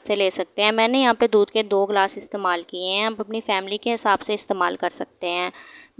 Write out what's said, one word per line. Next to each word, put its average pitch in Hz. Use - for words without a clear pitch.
से 208
ले 196
सकते -
हैं। 214
मैंने 226
यहाँ 247
पे 233
दूध 208
के 220
दो 202
ग्लास 196
इस्तेमाल 185
किए 180
हैं, 202
आप 220
अपनी 220
फैमिली 196
के 233
हिसाब 214
से -
इस्तेमाल 185
कर 175
सकते -
हैं। 180